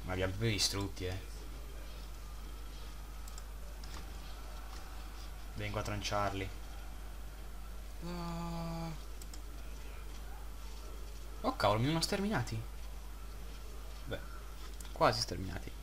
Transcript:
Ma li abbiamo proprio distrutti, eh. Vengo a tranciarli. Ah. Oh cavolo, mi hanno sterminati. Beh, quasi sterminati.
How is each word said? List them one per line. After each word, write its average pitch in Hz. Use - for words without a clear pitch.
Ma 92
li 92
abbiamo 92
proprio 110
distrutti, 98
eh. 92
Vengo 104
a -
tranciarli. 98
Ah. 170
Oh -
cavolo, 104
mi 123
hanno 165
sterminati. 190
Beh, -
quasi 123
sterminati. 92